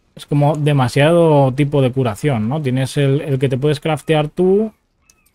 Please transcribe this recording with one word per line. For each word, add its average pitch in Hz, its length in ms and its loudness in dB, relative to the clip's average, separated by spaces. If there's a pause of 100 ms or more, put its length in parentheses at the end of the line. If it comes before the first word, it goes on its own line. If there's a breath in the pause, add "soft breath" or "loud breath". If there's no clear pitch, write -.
(180)
Es - 80 -20
como 147 320 0
demasiado 147 960 2
tipo 143 280 0
de 127 120 0
curación, 113 560 -2
¿no? 156 120 -4
Tienes 131 360 -4
el, 139 240 0
el 139 180 -4
que 139 80 0
te 131 100 -4
puedes 143 220 -2
craftear 156 480 -2
tú, 190 460 0 (600)